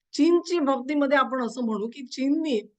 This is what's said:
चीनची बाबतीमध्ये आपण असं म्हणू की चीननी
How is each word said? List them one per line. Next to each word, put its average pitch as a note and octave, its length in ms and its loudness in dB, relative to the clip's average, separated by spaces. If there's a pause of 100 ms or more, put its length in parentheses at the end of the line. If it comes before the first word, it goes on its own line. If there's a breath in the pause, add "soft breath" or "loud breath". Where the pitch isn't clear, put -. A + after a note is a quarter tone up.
(140)
चीनची E4+ 460 2
बाबतीमध्ये C#4 580 2
आपण B3+ 280 0
असं B3 200 -6
म्हणू A3+ 220 -4
की C4 180 -14
चीननी C#4 560 -2 (180)